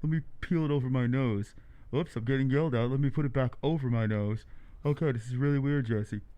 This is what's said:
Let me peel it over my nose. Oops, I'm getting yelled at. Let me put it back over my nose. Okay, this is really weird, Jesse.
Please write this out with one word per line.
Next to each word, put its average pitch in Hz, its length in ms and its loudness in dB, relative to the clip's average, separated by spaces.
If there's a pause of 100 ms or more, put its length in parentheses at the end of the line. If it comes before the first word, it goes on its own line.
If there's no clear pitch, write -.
Let 160 100 0
me 160 100 2 (200)
peel 165 240 0
it 147 60 0
over 135 180 0
my 127 180 2
nose. 120 460 0 (400)
Oops, 160 220 -2
I'm 117 100 -4
getting 135 240 2
yelled 139 260 2
at. 117 140 2
Let 131 100 0
me 143 100 2
put 151 160 0
it 131 80 -2
back 127 280 2
over 143 280 0
my 117 160 2
nose. 107 400 0 (400)
Okay, 147 260 2
this 117 160 -2
is 123 80 -6
really 143 240 2
weird, 139 260 2
Jesse. 110 360 -2 (160)